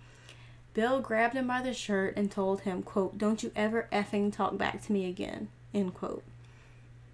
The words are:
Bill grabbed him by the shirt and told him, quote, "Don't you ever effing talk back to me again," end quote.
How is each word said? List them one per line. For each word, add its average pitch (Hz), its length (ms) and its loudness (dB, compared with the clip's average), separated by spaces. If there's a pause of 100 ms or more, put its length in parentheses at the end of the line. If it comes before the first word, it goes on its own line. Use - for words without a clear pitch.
(720)
Bill 247 300 2
grabbed 233 320 2
him 262 120 0
by 247 140 0
the 254 140 -2
shirt 196 420 0
and 202 140 2
told 196 320 0
him, 196 200 -2
quote, 190 360 0
"Don't 214 240 2
you 233 120 -4
ever 220 380 0
effing 202 400 2
talk 196 240 0
back - 300 -2
to 220 60 0
me 190 140 2
again," 202 420 -6 (260)
end 196 180 0
quote. - 300 -8 (920)